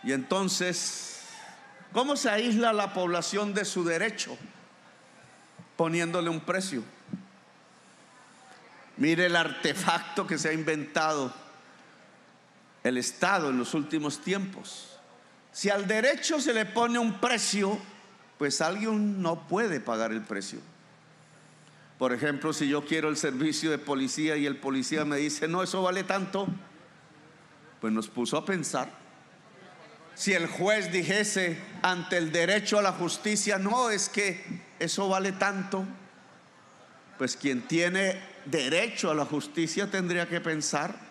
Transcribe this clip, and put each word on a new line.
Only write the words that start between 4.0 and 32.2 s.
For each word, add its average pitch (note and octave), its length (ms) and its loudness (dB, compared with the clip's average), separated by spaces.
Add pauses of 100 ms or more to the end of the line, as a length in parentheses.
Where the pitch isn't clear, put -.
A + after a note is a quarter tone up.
Poniéndole E3+ 540 0
un D#3+ 120 -2
precio. F3 420 -2 (2250)
Mire E3 280 4
el E3+ 100 4
artefacto E3+ 920 0
que E3 100 -2
se D#3 120 0
ha D#3 40 0
inventado D#3 800 0 (1500)
el B2+ 140 2
Estado F3 520 2
en C3 80 2
los A#2+ 160 0
últimos D3 460 0
tiempos. - 800 -6 (520)
Si G3+ 200 0
al G3+ 160 2
derecho C#4 520 4
se B3+ 140 2
le A3 120 2
pone A#3 340 2
un A3+ 140 2
precio, G#3 640 2 (600)
pues C#3+ 240 0
alguien G#3 640 2
no D#3+ 240 -2
puede F3+ 320 2
pagar A2+ 320 0
el A2 100 -2
precio. G#2+ 380 -8 (1400)
Por B2+ 160 2
ejemplo, D3 400 0
si D3+ 140 0
yo C#3+ 180 0
quiero D#3 240 0
el D3+ 80 0
servicio D3+ 540 0
de D3 80 0
policía D3 580 0
y D3 80 2
el C#3 120 -2
policía C3+ 460 0
me D3 140 0
dice, D3 300 0
"No, F3+ 160 0
eso F#3+ 180 0
vale F#3 220 2
tanto", F#3+ 420 0 (1400)
pues A2 100 0
nos A2 160 0
puso A#2+ 300 -2
a D#3+ 80 -2
pensar. D#3 580 -2 (1080)
Si - 200 0
el E3 140 2
juez F#3 440 2
dijese F#3 680 0 (240)
ante F3+ 360 0
el E3 140 0